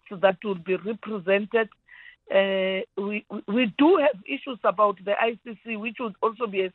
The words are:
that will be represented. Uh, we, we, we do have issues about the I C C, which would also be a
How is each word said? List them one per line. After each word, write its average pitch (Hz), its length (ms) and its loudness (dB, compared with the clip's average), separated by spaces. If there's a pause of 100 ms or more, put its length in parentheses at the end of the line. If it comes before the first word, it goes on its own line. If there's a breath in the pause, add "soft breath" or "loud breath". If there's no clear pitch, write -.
that 190 340 0
will 202 120 -4
be 180 220 -4
represented. 208 920 -2 (640 loud breath)
Uh, 190 480 2 (160)
we, 208 320 -4
we, 208 180 -8
we 220 300 0
do 330 200 8
have 277 280 2
issues 269 380 -8
about 202 420 2
the 202 160 0
I 226 240 0
C 233 180 -14
C, 226 120 -8
which 214 240 -8
would 220 240 -6
also 226 240 0
be 196 140 -2
a 185 140 -2